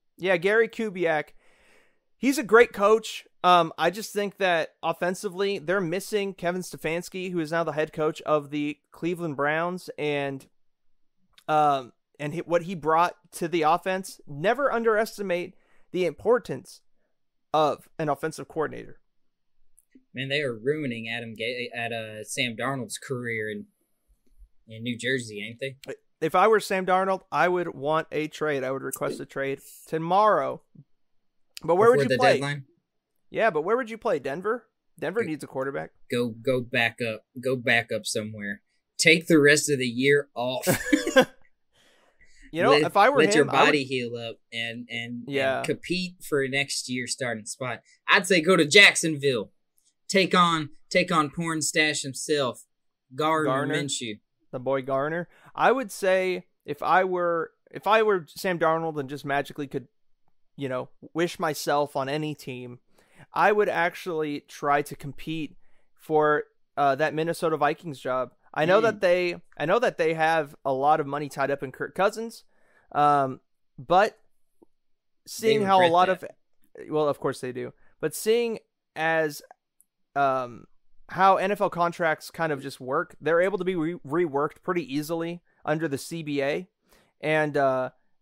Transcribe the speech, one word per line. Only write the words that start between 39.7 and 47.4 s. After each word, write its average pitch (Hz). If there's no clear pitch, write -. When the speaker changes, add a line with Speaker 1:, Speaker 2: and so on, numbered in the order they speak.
Speaker 2:
of 139
the 127
year 135
off. 123
Speaker 1:
<laughs> -
You 165
know, 220
Speaker 2:
Let, -
Speaker 1:
if 175
I 208
were 285
Speaker 2:
let 160
your 151
Speaker 1:
him, 139
I 139
would 147
Speaker 2:
body 147
heal 123
up 117
and, 117
and, 117
Speaker 1:
Yeah. 135
Speaker 2:
and 127
compete 180
for 139
next 139
year's 127
starting 113